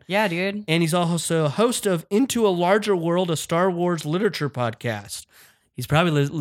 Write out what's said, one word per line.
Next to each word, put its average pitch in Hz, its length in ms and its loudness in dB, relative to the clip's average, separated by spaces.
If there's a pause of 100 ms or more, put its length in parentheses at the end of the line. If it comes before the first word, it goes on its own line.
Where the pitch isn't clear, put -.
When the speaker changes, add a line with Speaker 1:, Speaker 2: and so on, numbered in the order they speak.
Speaker 1:
Yeah, 202 220 0
dude. 196 380 -4
Speaker 2:
And 165 140 2
he's 165 120 0
also 165 520 0
a 143 40 0
host 226 360 0
of 175 240 0
Into 226 380 2
a - 20 4
Larger 190 460 2
World, 170 360 0
a 156 40 -2
Star 175 340 0
Wars 175 360 -2
literature 156 440 -2
podcast. 113 760 -6 (500)
He's 123 120 -8
probably 165 240 4
li-, 143 140 2 (160)